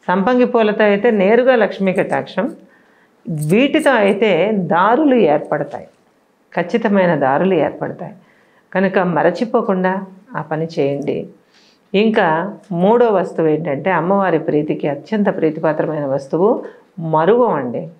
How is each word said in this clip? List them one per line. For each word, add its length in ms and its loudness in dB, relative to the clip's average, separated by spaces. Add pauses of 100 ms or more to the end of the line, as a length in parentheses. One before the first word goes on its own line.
సంపంగి 460 2
పూలతో 380 2
అయితే 180 2 (120)
నేరుగా 420 4
లక్ష్మీ 360 -2
కటాక్షం, 460 -4 (1040)
వీటితో 420 2 (120)
అయితే 260 2 (440)
దారులు 400 4 (180)
ఏర్పడతాయి, 540 -4 (680)
ఖచ్చితమైన 580 0 (120)
దారులు 300 2 (120)
ఏర్పడతాయి. 480 -10 (580)
కనుక 240 0 (180)
మరచిపోకుండా 800 0 (440)
ఆ 40 -8 (100)
పని 240 -4
చేయండి. 420 -2 (840)
ఇంకా 240 2 (560)
మూడో 240 4 (120)
వస్తువు 360 -2
ఏంటంటే 340 -4 (100)
అమ్మవారి 480 0
ప్రీతికి 380 -2 (100)
అత్యంత 340 -2 (100)
ప్రీతిపాత్రమైన 680 -2 (100)
వస్తువు 340 -2 (640)
మరువం 460 2
అండి. 220 -6 (180)